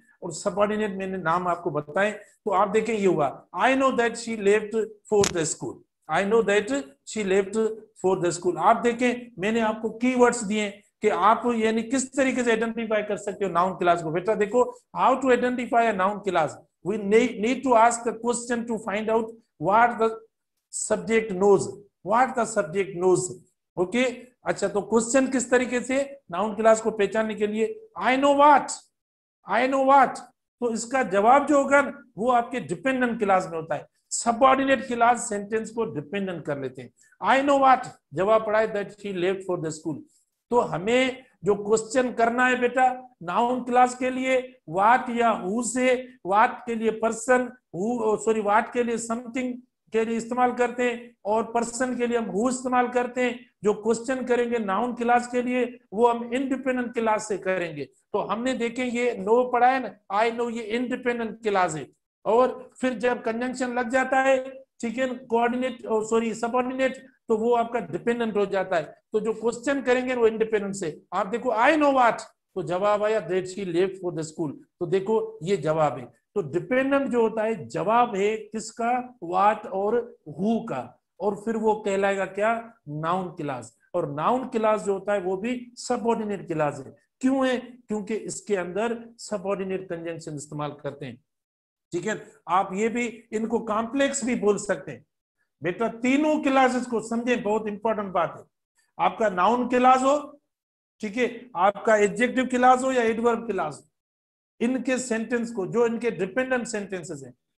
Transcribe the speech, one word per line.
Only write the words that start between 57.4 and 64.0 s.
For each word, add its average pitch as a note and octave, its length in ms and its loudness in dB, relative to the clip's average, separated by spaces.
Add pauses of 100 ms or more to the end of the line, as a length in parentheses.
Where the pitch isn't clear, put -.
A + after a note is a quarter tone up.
तो - 340 -6
हमने A3 340 -2
देखे A#3 300 -4
ये A#3+ 340 -2
नो A3 340 4
पढ़ा A#3+ 160 6
है C4 160 4
ना, G3 360 -6
"I A#3 120 2
know", A#3+ 200 -4
ये A#3 100 -6
इंडिपेंडेंट A#3+ 800 -4
class F#3 340 2
है। C#3+ 120 -8 (380)
और B3 460 2 (100)
फिर B3+ 120 0
जब A#3+ 280 -2
conjunction B3 520 -4
लग A#3+ 160 -2
जाता C4 300 2